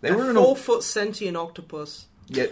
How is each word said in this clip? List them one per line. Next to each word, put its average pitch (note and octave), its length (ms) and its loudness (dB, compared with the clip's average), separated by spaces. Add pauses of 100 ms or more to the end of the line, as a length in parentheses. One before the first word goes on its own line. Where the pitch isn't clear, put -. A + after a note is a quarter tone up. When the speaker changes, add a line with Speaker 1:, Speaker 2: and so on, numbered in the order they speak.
Speaker 1:
they D3 80 0
Speaker 2:
A F3+ 40 4
Speaker 1:
were B3+ 140 0
an A#3+ 80 0
Speaker 2:
four A3 120 8
Speaker 1:
au- C4+ 60 4
Speaker 2:
foot A#3 280 0
sentient G#3 560 -4
octopus. E3 680 -12 (280)
Speaker 1:
Yeah, B2+ 200 -2